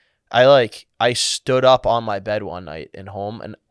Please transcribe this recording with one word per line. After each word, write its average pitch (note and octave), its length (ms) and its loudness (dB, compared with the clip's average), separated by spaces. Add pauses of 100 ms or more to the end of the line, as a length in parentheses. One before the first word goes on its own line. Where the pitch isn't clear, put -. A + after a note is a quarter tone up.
(340)
I, B2 140 6
like, C3 400 2 (120)
I A#2+ 140 0
stood - 500 -2
up B2+ 240 4
on A#2 160 0
my G#2 160 -6
bed G#2 240 -6
one F2+ 220 -12
night D#2 280 -14
in F#2+ 140 -16
home G2+ 320 -12
and - 160 -16 (160)